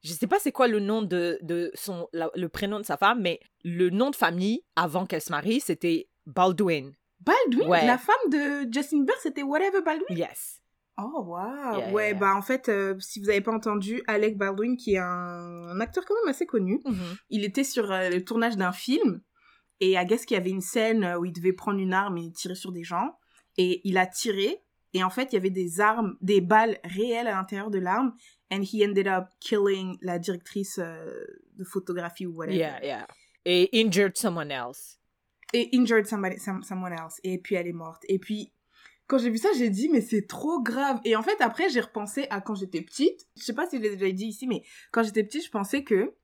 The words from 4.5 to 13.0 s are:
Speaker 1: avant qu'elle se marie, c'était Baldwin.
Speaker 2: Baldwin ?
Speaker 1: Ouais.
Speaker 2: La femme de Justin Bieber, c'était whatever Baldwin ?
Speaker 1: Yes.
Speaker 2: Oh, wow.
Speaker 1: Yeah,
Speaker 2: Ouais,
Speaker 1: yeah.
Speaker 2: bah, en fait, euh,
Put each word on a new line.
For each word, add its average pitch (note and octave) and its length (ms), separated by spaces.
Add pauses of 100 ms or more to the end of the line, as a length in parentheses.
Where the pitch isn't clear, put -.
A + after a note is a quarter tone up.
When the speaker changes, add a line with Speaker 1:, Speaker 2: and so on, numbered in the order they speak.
Speaker 1:
avant F3 300
qu'elle D#3+ 160
se - 80
marie, E3 300
c'était - 480 (180)
Baldwin. E3 680 (280)
Speaker 2:
Baldwin ? G4 480
Speaker 1:
Ouais. E3 180
Speaker 2:
La B3 100
femme G4+ 180 (160)
de C#4+ 400
Justin C#4+ 280
Bieber, C#4 240
c'était C#4+ 200
whatever F4+ 400
Baldwin ? D#4+ 360
Speaker 1:
Yes. - 420 (380)
Speaker 2:
Oh, B3+ 280
wow. A3 520
Speaker 1:
Yeah, - 140
Speaker 2:
Ouais, G#3+ 180
Speaker 1:
yeah. G3+ 80
Speaker 2:
bah, G3 180
en G3+ 60
fait, B3+ 260
euh, G3 320